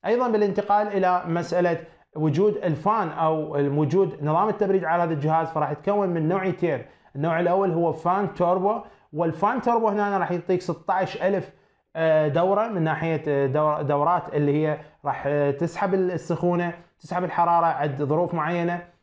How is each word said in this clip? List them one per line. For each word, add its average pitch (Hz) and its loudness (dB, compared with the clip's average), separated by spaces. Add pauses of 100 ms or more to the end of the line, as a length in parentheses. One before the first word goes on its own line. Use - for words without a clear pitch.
أيضًا 240 2
بالانتقال 208 2
إلى 185 2
مسألة 170 0 (380)
وجود 160 2
الفان 180 0
أو 156 -2
وجود 143 0
نظام 160 2
التبريد 190 0
على 170 0
هذا 165 0
الجهاز، 156 0
فراح 151 -2
يتكون 196 -2
من 165 0
نوعيتين. 175 0 (340)
النوع 160 -2
الأول 180 2
هو 165 0
فان 180 -2
توربو، 185 0 (320)
والفان 170 0
توربو 233 2
هنا 202 0
راح 175 -2
يعطيك 180 -2
ستاعش 180 -4
ألف، 190 -2 (440)
آه، 160 2
دورة 185 2
من 196 -2
ناحية، 160 -2
آه، 139 2
دور-، 151 0
دورات 151 0
اللي 147 2
هي 151 0 (280)
راح، 139 -4
آه، 143 2
تسحب 170 -2
السخونة، 175 -2 (260)
تسحب 180 -6
الحرارة 170 2
عند 147 -2
ظروف 156 0
معينة 170 -2 (220)